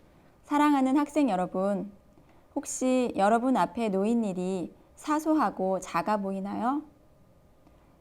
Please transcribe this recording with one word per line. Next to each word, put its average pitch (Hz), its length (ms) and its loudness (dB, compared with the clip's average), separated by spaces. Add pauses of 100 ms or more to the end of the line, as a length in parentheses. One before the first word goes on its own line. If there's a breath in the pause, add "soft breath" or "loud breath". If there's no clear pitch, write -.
(460 soft breath)
사랑하는 285 520 4
학생 294 320 2
여러분, 190 600 -2 (640 soft breath)
혹시 254 600 -2
여러분 226 420 2
앞에 220 320 -2
놓인 214 340 0
일이 185 480 -4 (240 soft breath)
사소하고 285 840 0
작아 180 380 -2
보이나요? 202 680 -4 (1160 soft breath)